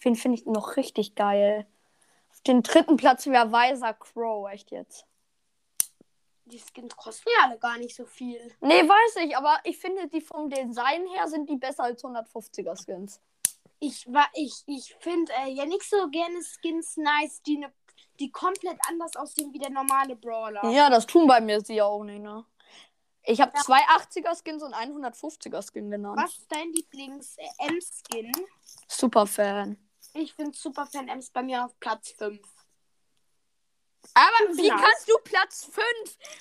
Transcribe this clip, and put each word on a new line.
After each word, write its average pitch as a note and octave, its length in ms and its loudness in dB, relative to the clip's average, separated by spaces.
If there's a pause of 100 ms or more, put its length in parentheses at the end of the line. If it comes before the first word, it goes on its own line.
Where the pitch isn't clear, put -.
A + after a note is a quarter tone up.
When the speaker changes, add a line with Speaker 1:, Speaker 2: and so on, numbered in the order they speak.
Speaker 1:
wen A#3+ 140 2
finde A#3+ 220 0
ich A3+ 80 -20
noch G#3+ 300 -4
richtig A3 400 -4
geil? G3+ 500 2 (640)
Auf - 140 -20
dem B3+ 180 6
dritten D#4+ 360 6
Platz B3+ 280 4
wäre A#3 260 4
Weiser A#3+ 440 2
Crow, A3 560 -6
echt G3+ 180 -18
jetzt. - 380 -16 (1400)
Speaker 2:
Die A#3+ 140 -20
Skins - 360 -20
kosten - 400 -14
ja G4+ 100 6
alle B3 120 -4
gar A#3+ 200 -4
nicht A#3+ 180 -12
so A#3+ 100 -14
viel. A#3+ 560 -14
Speaker 1:
Nee, D#4+ 260 6
weiß G4+ 380 6
ich, C#4+ 100 -4
aber D4 300 2
ich E4+ 140 -4
finde, F#4 280 -6
die D#4 140 -6
vom D4+ 280 -10
Design C4 580 -2
her F4+ 200 -4
sind D4+ 220 -6
die D4 80 -2
besser C4 260 -6
als A#3+ 200 -4
hundertfünfziger A3+ 720 -10
Skins. G3 420 -14 (600)
Speaker 2:
Ich B3+ 320 -10
wa-, C#4+ 220 4
ich, C#4 320 -8
ich C4+ 360 -14
find, E4+ 280 -4
äh, C4+ 200 -6
ja C#4 160 -6
nicht F#4 180 -4
so F#4+ 260 0
gerne E4+ 320 -4
Skins E4 560 -8
nice, D4 460 -2
die D4+ 140 -2
ne, C#4+ 140 -14 (480)
die C4+ 120 -6
komplett F4+ 560 -4
anders E4+ 300 -8
aussehen D4 360 -8
wie C#4+ 60 -14
der C#4 100 -8
normale C4+ 460 0
Brawler. A3 560 -8
Speaker 1:
Ja, C#4+ 180 6
das A#3 160 6
tun E4+ 220 6
bei B3 140 10
mir G#3+ 200 0
sie A3 140 -10
ja G#3+ 100 4
auch G#3 180 -2
nicht, G#3 180 -16
ne? G#3 240 -14 (800)
Ich A3+ 180 0
hab - 120 4
Speaker 2:
Ja. C#4+ 80 0
Speaker 1:
zwei C4 280 6
achtziger E4+ 460 2
Skins D#4 280 -10
und C#4 100 -12
einen A#3+ 200 -8
hundertfünfziger C#4+ 680 -10
Skin G#3 300 -12
genannt. G#3 320 -6
Speaker 2:
Was - 140 -6
ist - 120 -20
dein E4 220 -8
Lieblings-, C#4 640 -6
äh, - 300 -8
M-Skin? A#3+ 640 -8 (560)
Speaker 1:
Superfan. G#3 920 0 (360)
Speaker 2:
Ich D4+ 200 -8
find D4 220 -8
Superfan C#4 540 -10
Ems C4 200 -12
bei B3+ 140 -6
mir B3+ 220 -4
auf B3 140 -14
Platz A3 320 -8
fünf. G#3 280 -8 (1800)
Speaker 1:
Aber F#4+ 420 4
wie F4+ 120 2
Speaker 2:
Nice. G#4 120 0
Speaker 1:
kannst - 280 2
du A4+ 140 6
Platz - 420 -4
fünf A4+ 520 -6 (240)